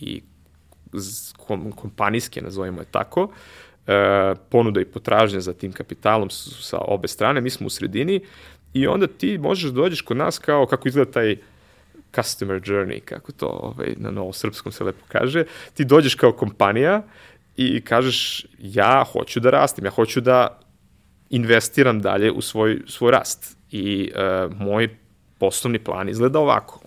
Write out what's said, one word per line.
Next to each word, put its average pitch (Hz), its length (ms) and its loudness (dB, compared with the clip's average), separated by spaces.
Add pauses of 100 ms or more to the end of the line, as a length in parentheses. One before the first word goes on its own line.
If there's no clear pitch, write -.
i - 220 -12 (680)
z-, 98 440 -12
kom-, 101 360 -8
kompanijske, 107 680 -4
nazovimo 92 380 -8
je - 100 -14
tako, 175 400 -2 (560)
e, 98 480 4 (160)
ponuda 113 300 4
i 92 40 0
potražnja 104 560 2
za 90 120 -6
tim 95 200 -10
kapitalom 104 580 -2
s-, - 320 -14
sa - 180 -6
obe - 280 -4
strane, 131 320 0
mi 123 100 -4
smo - 160 -8
u - 40 -8
sredini 151 500 -2 (520)
i 135 140 0
onda 196 200 2
ti 190 320 -4
možeš 160 320 -2
da 123 100 0
dođeš 170 200 0
kod - 160 -4
nas 160 220 -2
kao, 143 280 2
kako - 220 -2
izgleda 135 220 2
taj 110 260 0 (800)
customer 98 460 -4
journey, 98 400 -4
kako - 320 -14
to, - 140 -6
ovaj, - 500 -6
na - 140 -8
novosrpskom 98 640 -8
se - 120 -8
lepo 95 240 -8
kaže, 147 360 0 (300)
ti 151 100 0
dođeš 139 300 6
kao 120 180 6
kompanija 117 680 0 (540)
i 123 240 -2
kažeš, - 680 -2 (120)
„Ja 104 540 4
hoću - 280 -4
da 120 100 4
rastem, 135 340 2
ja 98 60 -4
hoću 113 300 0
da 127 400 2 (720)
investiram 117 720 4
dalje 98 320 2
u - 80 -6
svoj, 110 460 0
svoj - 240 0
rast.” - 480 0 (120)
I, 98 440 -4
e, 92 340 -2 (100)
moj 101 300 0 (500)
poslovni 113 400 0
plan 98 300 -6
izgleda 120 300 0
ovako. 135 480 0